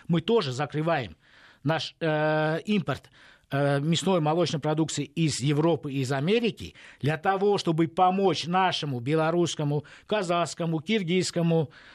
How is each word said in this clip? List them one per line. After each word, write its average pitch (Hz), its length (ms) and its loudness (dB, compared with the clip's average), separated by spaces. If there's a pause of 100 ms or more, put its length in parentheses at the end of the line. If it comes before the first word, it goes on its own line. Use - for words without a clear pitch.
«Мы 165 120 2
тоже 190 320 0
закрываем 147 640 -4 (460)
наш, 151 380 -4
э, 156 680 0
импорт, 185 440 -2 (380)
э, 143 300 0
мясной, 165 420 0
молочной 156 400 0
продукции 151 440 -2
из 151 360 0
Европы, 147 520 2
из 135 180 -2
Америки, 160 640 -2 (260)
для 147 160 0
того, 196 420 2
чтобы 165 280 0
помочь 185 600 2
нашему 170 520 0
белорусскому, 151 840 0 (220)
казахскому, 170 760 -2
киргизскому, 170 880 0 (240)